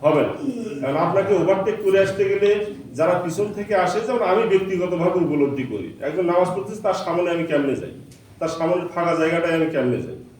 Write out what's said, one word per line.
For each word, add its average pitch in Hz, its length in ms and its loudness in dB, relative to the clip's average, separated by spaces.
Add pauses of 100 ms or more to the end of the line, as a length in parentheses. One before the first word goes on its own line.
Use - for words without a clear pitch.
হবে 156 220 4
না। - 60 -4 (480)
কারণ 135 160 -2 (100)
আপনাকে 190 340 2
ওভারটেক 196 440 2
করে 190 200 4
আসতে 190 260 0
গেলে 196 180 4 (500)
যারা 165 160 4 (100)
পিছন 190 220 -2 (100)
থেকে 202 180 -4 (100)
আসে, 185 220 0
যেমন 240 160 0 (100)
আমি 220 100 4 (100)
ব্যক্তিগতভাবে 180 720 0
উপলব্ধি 139 460 0
করি, 101 160 -8 (180)
একজন 160 260 -2
নামাজ 180 220 4
পড়তেছে, 202 320 -8
তার 185 180 0
সামনে 175 300 0
আমি 170 160 -2
কেমনে 139 300 0
যাই, - 140 -12 (460)
তার - 160 -4
সামনে 180 260 0 (100)
ফাঁকা 170 280 0
জায়গাটায় 165 380 0
আমি 160 160 0
কেমনে 123 320 0
যাই - 120 -12 (220)